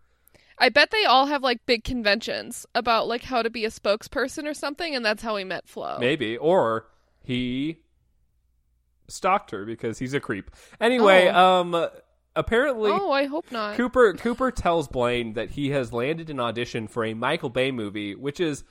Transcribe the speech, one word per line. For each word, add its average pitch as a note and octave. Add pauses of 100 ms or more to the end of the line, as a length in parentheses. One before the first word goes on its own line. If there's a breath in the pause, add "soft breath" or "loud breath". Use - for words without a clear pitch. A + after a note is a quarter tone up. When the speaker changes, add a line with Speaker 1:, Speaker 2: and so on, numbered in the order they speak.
(580 soft breath)
Speaker 1:
I B3
bet C#4+
they G#4+
all C4
have, C#4+
like, B3
big A#3
conventions G#3 (100)
about, A3+
like, A#3
how B3+
to A3+
be A#3
a A3
spokesperson B3+
or D4+
something, D4+
and B3
that's G#3+
how G#3+
he F#3+
met F3
Flo. D2
Speaker 2:
Maybe. A#2+
Or C3 (360)
he B2+ (1300)
stalked -
her G2
because A2+
he's C3
a C#3+
creep. G2+ (300 loud breath)
Anyway, G3+
Speaker 1:
Oh. F#3
Speaker 2:
um, E3+ (480)
apparently A3+
Speaker 1:
Oh, F#4+
I C#4
hope D4
not. G#3+
Speaker 2:
Cooper, A#3+
Cooper A#3
tells E3+
Blaine A#2+
that A2+
he C#3+
has B2+
landed D#3
an C#3
audition A#2
for A#2
a A2
Michael C3+
Bay C3
movie, G#2
which C#3
is D#3